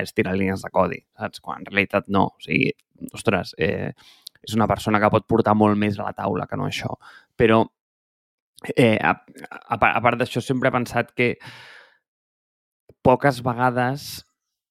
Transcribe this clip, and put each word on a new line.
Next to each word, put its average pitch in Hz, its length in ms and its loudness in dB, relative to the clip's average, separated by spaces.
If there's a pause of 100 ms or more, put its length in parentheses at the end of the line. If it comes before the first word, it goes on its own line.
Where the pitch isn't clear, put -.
és - 100 -12
tirar 95 240 0
línies 95 260 -2
de - 80 -12
codi, 90 300 0 (160)
saps? - 240 -12
Quan - 220 -12
en - 80 -16
realitat 98 360 -2
no, 98 200 2 (100)
o - 80 -20
sigui, - 240 0 (460)
ostres, - 420 -2
eh, 98 320 -4 (500)
és - 160 -8
una 107 140 2
persona 104 300 0
que 104 120 4
pot 110 160 0
portar 107 280 4
molt 104 220 4
més 104 200 -2
a 104 80 -8
la 101 100 -10
taula 101 320 -4
que 104 100 -8
no 98 100 -4
això. - 260 -8 (420)
Però, 113 240 6 (1160)
eh, 113 260 4
a, 82 140 2
a, - 600 -12
a 110 280 2
part 120 160 2
d'això, 120 240 -4
sempre 131 260 -2
he 127 80 0
pensat 117 380 -4
que 120 180 0 (1700)
poques 127 400 4
vegades 123 640 -2 (640)